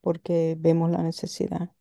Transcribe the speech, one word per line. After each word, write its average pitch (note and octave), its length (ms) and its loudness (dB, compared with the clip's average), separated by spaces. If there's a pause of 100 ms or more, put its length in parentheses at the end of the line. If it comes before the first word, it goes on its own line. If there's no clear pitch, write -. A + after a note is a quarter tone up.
porque E3 580 0
vemos E3 320 4
la E3+ 120 0
necesidad. - 760 -6